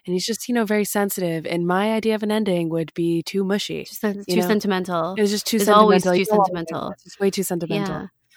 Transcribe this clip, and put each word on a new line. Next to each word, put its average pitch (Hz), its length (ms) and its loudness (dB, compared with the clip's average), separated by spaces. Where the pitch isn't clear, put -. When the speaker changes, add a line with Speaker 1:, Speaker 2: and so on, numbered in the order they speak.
Speaker 1:
And 180 80 -4
he's 180 100 -2
just, - 240 -6
you 240 60 0
know, 233 100 2
very 208 200 0
sensitive. 185 600 -2
And 170 200 -2
my 190 260 0
idea 220 220 0
of 214 80 -4
an 214 80 -2
ending 190 400 0
would 165 240 -4
be 170 280 0
too 196 220 -4
mushy, 185 400 -4
Speaker 2:
Just - 160 -16
sen-, 202 280 -4
Speaker 1:
you 180 80 0
Speaker 2:
too - 60 2
Speaker 1:
know? 180 40 0
Speaker 2:
sentimental. 185 720 0
Speaker 1:
It - 40 2
was 202 80 2
just 208 160 -4
too 233 120 0
Speaker 2:
It's 208 100 0
always 208 360 8
Speaker 1:
sentimental. 180 200 2
Speaker 2:
too 208 60 -2
Speaker 1:
You 214 60 4
know - 20 6
what? 196 80 6
Speaker 2:
sentimental. 170 460 -4
Speaker 1:
It's - 120 -18
just - 160 -12
way 196 100 2
too 190 120 -2
sentimental. 185 540 -2
Speaker 2:
Yeah. 196 100 -10